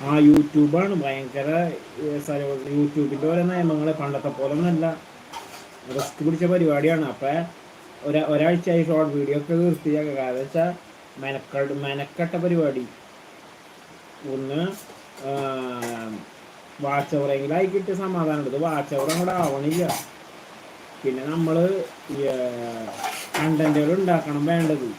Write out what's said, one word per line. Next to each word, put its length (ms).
ആ, 20
YouTube-ആണ് 760
ഭയങ്കര, 460
ഏ, 40
സ-, 160
YouTube-ൻ്റെ 560
ഓരോ 200
നിയമങ്ങൾ 400
പണ്ടത്തെ 360
പോലെ 180
ഒന്നുമല്ല. 300
റിസ്ക് 300
പിടിച്ച 280
പരിപാടിയാണ്. 600
അപ്പൊ 180
ഒരാ-, 260
ഒരാഴ്ചയായി 560
ഷോർട്ട് 280
വീഡിയോ 200
ഒക്കെ 160
നിർത്തിയാൽ, 640
കാരണം 240
വെച്ചാ 260
മെനക്കെട്-, 600
മെനക്കെട്ട 580
പരിപാടി. 420
ഒന്ന്, 260
ആ, 40
വാച്ച് 320
hour-എങ്കിലും 420
ആയി 160
കിട്ടിയ 220
സമാധാനം 440
ഉണ്ട്. 100
ഇത് 140
വാച്ച് 320
hour 160
അങ്ങോട്ട് 220
ആവണില്ല. 500
പിന്നെ 200
നമ്മള് 500
ഈ, 80
ഏ, 20
കണ്ടന്റുകൾ 600
ഉണ്ടാക്കണം 460
വേണ്ടത്. 420